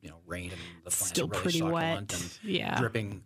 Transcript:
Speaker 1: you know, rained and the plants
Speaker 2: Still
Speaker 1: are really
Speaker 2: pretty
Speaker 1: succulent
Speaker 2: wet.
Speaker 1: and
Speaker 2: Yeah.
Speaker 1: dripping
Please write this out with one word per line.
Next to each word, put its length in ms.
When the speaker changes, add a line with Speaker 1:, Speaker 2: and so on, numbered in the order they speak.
Speaker 1:
you 80
know, 160
rained 280
and 80
the 60
plants 200
Speaker 2:
Still 160
Speaker 1:
are 40
really 140
Speaker 2:
pretty 160
Speaker 1:
succulent 520
Speaker 2:
wet. 80
Speaker 1:
and 220
Speaker 2:
Yeah. 380
Speaker 1:
dripping 460